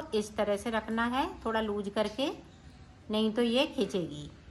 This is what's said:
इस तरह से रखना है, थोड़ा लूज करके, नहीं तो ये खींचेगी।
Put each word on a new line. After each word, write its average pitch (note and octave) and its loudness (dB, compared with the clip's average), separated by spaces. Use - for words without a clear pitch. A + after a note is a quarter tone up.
इस G#3+ 0
तरह G3+ 2
से A3 -4
रखना A3+ 0
है, C4 2
थोड़ा A3+ 2
लूज G#3 -2
करके, A3 0
नहीं G#3+ 4
तो A#3 2
ये A#3+ 4
खींचेगी। D3+ -2